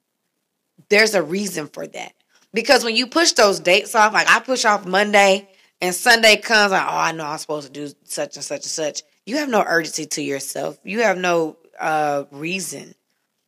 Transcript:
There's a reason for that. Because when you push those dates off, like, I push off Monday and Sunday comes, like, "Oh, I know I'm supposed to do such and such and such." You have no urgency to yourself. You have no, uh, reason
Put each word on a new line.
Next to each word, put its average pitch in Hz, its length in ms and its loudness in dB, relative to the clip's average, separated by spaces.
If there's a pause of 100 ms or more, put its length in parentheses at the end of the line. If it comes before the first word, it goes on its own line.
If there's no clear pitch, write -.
(880)
There's 208 240 4
a 185 80 2
reason 170 460 -6
for - 180 -14
that. - 280 -16 (400)
Because 226 300 2
when 226 120 -2
you 247 100 -2
push 330 280 0
those 196 260 4
dates 185 340 2
off, 214 200 4
like, 165 140 2
I 202 120 6
push 247 240 -4
off 202 220 2
Monday 202 640 4 (320)
and 180 120 -4
Sunday 226 440 4
comes, 208 340 2
like, 151 160 0
"Oh, 160 100 -4
I 165 140 -2
know 160 140 -8
I'm 147 120 -8
supposed 151 300 -8
to 131 60 -20
do 143 200 -12 (120)
such - 320 -10
and 143 60 -14
such - 180 -10
and - 100 -10
such." 151 320 -6 (220)
You 214 120 -8
have 294 120 -4
no 208 180 2
urgency 160 380 -2
to 151 180 -8
yourself. 139 600 -8
You 202 180 -6
have 196 160 0
no, 170 400 -2 (200)
uh, 151 540 -2
reason 151 640 -10 (520)